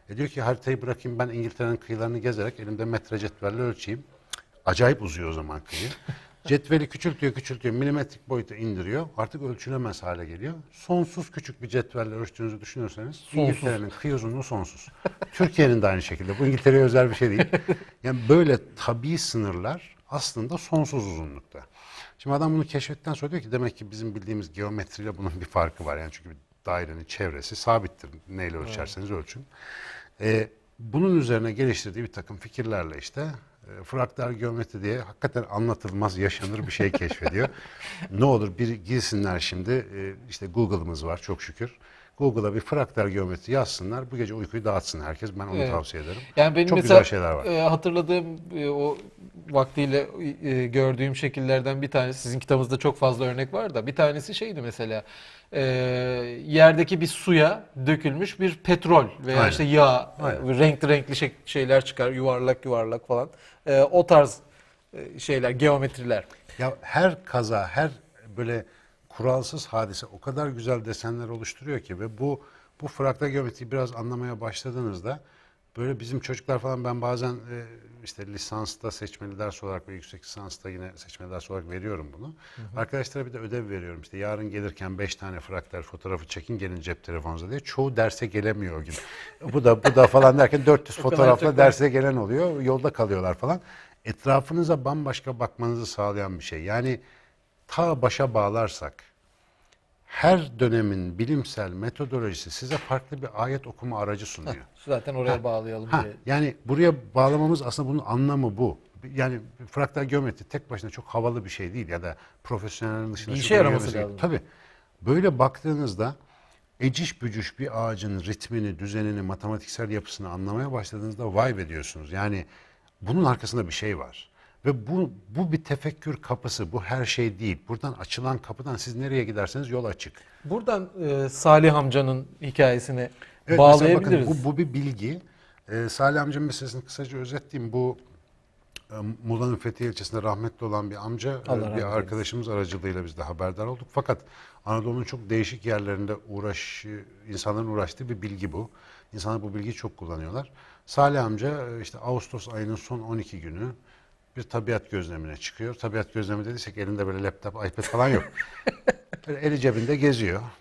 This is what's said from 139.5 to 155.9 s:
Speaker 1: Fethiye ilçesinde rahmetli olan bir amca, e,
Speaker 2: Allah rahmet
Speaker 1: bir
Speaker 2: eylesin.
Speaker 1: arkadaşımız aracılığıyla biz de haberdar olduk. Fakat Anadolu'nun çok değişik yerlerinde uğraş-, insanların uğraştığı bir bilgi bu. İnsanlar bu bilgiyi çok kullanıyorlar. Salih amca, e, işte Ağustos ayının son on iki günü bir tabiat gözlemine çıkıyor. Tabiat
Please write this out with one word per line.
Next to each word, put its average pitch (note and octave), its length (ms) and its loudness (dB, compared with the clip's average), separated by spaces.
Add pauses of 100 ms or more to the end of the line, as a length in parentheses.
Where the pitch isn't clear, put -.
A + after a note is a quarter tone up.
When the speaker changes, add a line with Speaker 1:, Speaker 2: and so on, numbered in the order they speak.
Speaker 1:
Fethiye A#2+ 340 -4
ilçesinde G#2 340 -6
rahmetli A2 420 -4
olan G#2 260 -4
bir G#2 140 -12
amca, A#2 260 -4
e, - 40 -4
Speaker 2:
Allah B2 120 -12 (100)
rahmet G#2+ 100 -4
Speaker 1:
bir G#2 40 -6
Speaker 2:
eylesin. G#2+ 160 -4
Speaker 1:
arkadaşımız A2 640 -4
aracılığıyla F#2 560 -4
biz D#2+ 120 -14
de E2 60 -6
haberdar F#2 420 -6
olduk. B2 260 -10
Fakat C3 300 -2 (440)
Anadolu'nun A2+ 380 -2
çok A2+ 260 -10
değişik A2 360 -2
yerlerinde G2+ 500 -4 (140)
uğraş-, G2+ 560 -8 (440)
insanların G#2+ 380 -4
uğraştığı G#2+ 420 -4
bir G#2 120 -8
bilgi G2 300 -8
bu. G#2 180 -10 (440)
İnsanlar G#2+ 300 -6
bu G2+ 100 -8
bilgiyi G#2+ 200 -8
çok - 240 -12
kullanıyorlar. E2+ 540 -10 (340)
Salih C#3+ 400 4
amca, B2 440 -4
e, A#2 120 -10
işte A2 160 -14
Ağustos A#2+ 560 -6
ayının G#2+ 220 -6
son A#2+ 240 -10
on A2+ 180 -6
iki G2 240 -10
günü E2 240 -10 (720)
bir B2 60 -10
tabiat A2+ 480 -4
gözlemine D#2+ 460 -6
çıkıyor. - 380 -10
Tabiat G#2+ 380 -4